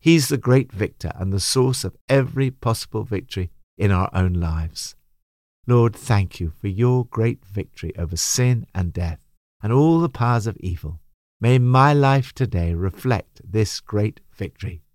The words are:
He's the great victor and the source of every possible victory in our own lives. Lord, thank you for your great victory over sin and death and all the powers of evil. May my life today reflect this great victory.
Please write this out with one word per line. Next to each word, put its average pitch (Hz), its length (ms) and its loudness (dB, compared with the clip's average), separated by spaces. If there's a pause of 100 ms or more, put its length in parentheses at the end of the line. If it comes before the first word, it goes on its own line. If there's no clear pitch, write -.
He's 160 280 4
the 143 80 0
great 127 340 2
victor - 440 -6
and 95 180 -4
the 98 80 0
source 131 440 0
of 92 120 -6 (120)
every 135 420 2
possible 110 540 -4
victory 95 460 -6 (280)
in 98 120 2
our 92 220 2
own 92 220 0
lives. 82 600 -4 (720)
Lord, 117 280 4
thank 98 420 -2
you 82 120 -6
for - 180 -10
your 120 380 0
great - 380 -2
victory 95 520 -10
over 85 200 -6
sin 123 560 0
and 87 200 -4
death 85 280 -6 (400)
and 107 120 -2
all 160 280 4
the 170 80 0
powers 120 380 0
of 110 120 -6
evil. 82 420 -8 (400)
May 127 180 4
my 131 340 4
life 135 400 2
today 90 400 -2
reflect 95 720 -4
this 107 360 -2
great 107 400 -4 (120)
victory. 92 500 -12 (120)